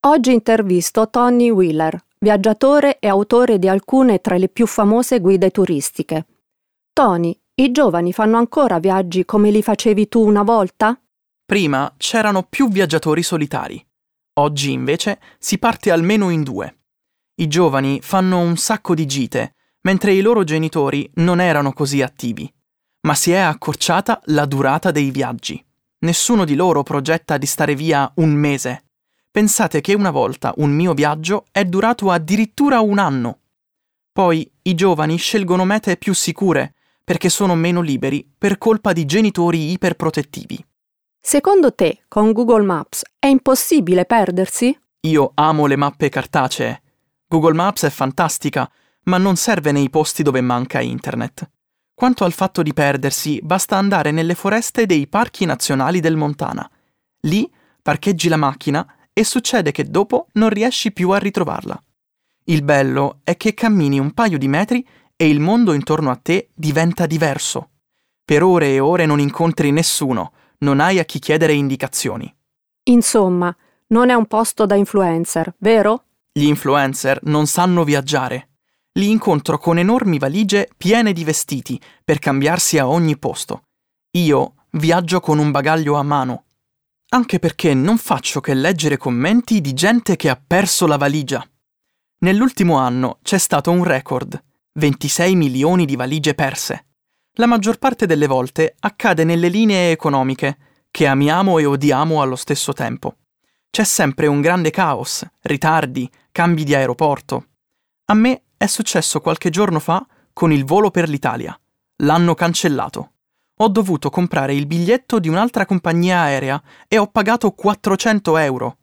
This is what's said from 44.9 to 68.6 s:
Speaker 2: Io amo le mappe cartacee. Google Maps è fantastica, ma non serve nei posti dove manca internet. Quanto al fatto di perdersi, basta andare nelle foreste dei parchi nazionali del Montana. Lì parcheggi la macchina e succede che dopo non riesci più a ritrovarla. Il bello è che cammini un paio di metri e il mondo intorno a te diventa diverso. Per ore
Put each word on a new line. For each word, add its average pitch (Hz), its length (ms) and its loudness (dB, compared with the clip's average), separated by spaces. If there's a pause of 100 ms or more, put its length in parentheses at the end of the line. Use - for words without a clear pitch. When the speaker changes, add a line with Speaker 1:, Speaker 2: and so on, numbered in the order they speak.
Speaker 2:
Io 151 320 2
amo 151 320 2
le 139 120 2
mappe 143 340 -2
cartacee. 127 720 -4 (440)
Google 160 280 2
Maps 190 300 -2
è 147 60 0
fantastica, 143 800 -4 (340)
ma 185 120 0
non 185 200 2
serve 147 360 -2
nei 143 160 0
posti 151 340 -2
dove 131 200 2
manca 123 400 -2
internet. 123 680 -8 (480)
Quanto 247 280 0
al 170 80 0
fatto 185 300 -4
di 151 100 -2
perdersi, 139 680 -2
basta 185 360 -2
andare 190 340 0
nelle 165 240 -2
foreste 220 500 -2
dei 160 220 0
parchi - 380 -2
nazionali 143 560 -2
del 160 160 0
Montana. 147 520 -6 (520)
Lì 202 280 -2 (320)
parcheggi 170 480 -2
la 165 80 2
macchina 143 480 -2 (280)
e 214 100 0
succede 214 480 -2
che 143 140 -4
dopo 160 480 -2
non 220 160 2
riesci 214 440 -2
più 180 180 -2
a 196 80 2
ritrovarla. 196 640 -4 (640)
Il 147 180 0
bello 139 580 0
è 170 140 -2
che 214 180 -2
cammini 156 460 2
un 143 100 -2
paio 202 280 -2
di 135 100 -2
metri 214 360 -2 (300)
e 165 140 2
il 151 100 4
mondo 196 340 2
intorno 147 380 -2
a 123 60 -2
te - 360 -4
diventa 160 540 -2
diverso. 151 640 -4 (540)
Per 147 180 2
ore 165 320 4